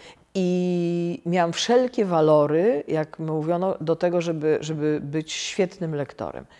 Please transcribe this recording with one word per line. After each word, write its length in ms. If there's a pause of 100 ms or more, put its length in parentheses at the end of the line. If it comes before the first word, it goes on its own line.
(340)
I 920
miałam 260
wszelkie 520
walory, 840
jak 300
mówiono, 640
do 160
tego, 240
żeby, 400
żeby 420
być 300
świetnym 600
lektorem. 520 (140)